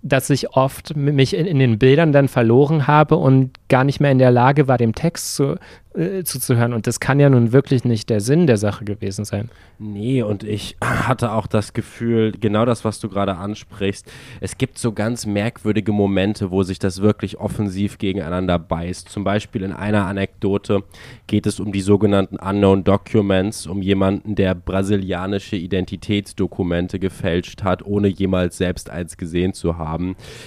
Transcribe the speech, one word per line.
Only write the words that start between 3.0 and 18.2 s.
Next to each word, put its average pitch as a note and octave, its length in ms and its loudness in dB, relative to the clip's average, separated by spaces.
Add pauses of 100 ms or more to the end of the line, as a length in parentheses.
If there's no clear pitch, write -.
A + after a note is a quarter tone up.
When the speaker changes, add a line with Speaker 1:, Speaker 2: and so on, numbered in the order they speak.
Speaker 1:
und C3 420 4 (100)
gar B2+ 140 4
nicht C#3 160 0
mehr C#3+ 140 4
in C3 80 4
der B2+ 100 6
Lage C3 380 4
war, B2 100 4
dem A2+ 160 2
Text - 400 -4
zu, C#3 220 -2 (400)
äh, F#3+ 260 -4
zuzuhören. A#2+ 500 0
Und A2+ 140 -4
das A#2+ 140 -4
kann C#3 180 2
ja C#3+ 100 6
nun A#2+ 220 4
wirklich C3 340 2
nicht A#2 240 -2
der G#2+ 120 2
Sinn D3 260 2
der A#2+ 100 4
Sache G2+ 280 -4
gewesen G2+ 400 -8
sein. G#2+ 260 -8 (300)
Speaker 2:
Nee, G#2+ 420 -4
und G#2 220 -4
ich G#2+ 340 -8
<clears throat> - 20 -10
hatte - 520 -2
auch A2 160 -2
das G#2+ 240 -2
Gefühl, A2+ 680 -2
genau G#2+ 240 0
das, A#2+ 200 0
was G#2+ 160 -4
du A2+ 80 -6
gerade G2 280 -4
ansprichst, G2 680 -8 (340)
es - 180 -10
gibt - 200 -6
so A#2 140 -2
ganz A2 340 -4
merkwürdige G2+ 680 -2
Momente, G2+ 600 0
wo G2 100 2
sich F#2 160 -4
das F#2+ 240 -4
wirklich G#2 360 0
offensiv G2+ 600 -4
gegeneinander F2+ 600 -2